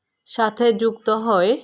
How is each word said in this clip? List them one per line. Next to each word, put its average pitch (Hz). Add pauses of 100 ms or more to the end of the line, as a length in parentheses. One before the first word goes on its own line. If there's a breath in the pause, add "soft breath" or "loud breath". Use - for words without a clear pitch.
(260)
সাথে 226
যুক্ত 220
হয় 220